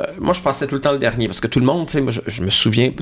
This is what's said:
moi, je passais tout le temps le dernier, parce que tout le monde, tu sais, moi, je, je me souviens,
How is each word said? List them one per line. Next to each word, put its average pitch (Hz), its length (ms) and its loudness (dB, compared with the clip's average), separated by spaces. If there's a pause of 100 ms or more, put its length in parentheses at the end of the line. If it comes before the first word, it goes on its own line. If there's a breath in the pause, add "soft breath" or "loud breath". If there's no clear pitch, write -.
(220)
moi, - 140 2
je - 60 -8
passais 143 260 0
tout 139 80 -4
le 139 60 -2
temps 147 100 2
le 139 80 2
dernier, 120 260 0
parce 95 140 -4
que 113 80 -2
tout 123 120 2
le 123 60 4
monde, 156 220 2
tu - 60 -8
sais, 147 80 2
moi, 127 100 0
je, 117 160 -4
je - 160 -6
me 95 80 0
souviens, 120 400 4 (100)